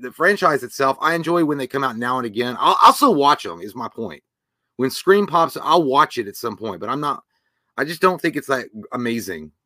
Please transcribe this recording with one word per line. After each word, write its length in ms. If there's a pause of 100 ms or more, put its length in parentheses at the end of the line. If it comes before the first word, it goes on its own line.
the 120
franchise 500
itself, 380
I 140
enjoy 300
when 140
they 80
come 160
out 140
now 220
and 80
again. 340
I'll, 200
I'll 120
still 240
watch 280
'em, 160
is 140
my 140
point. 340 (540)
When 120
Scream 380
pops, 340
I'll 220
watch 340
it 120
at 80
some 200
point, 240
but 80
I'm 120
not, 240 (520)
I 80
just 160
don't 220
think 140
it's 100
that 200 (260)
amazing 580 (160)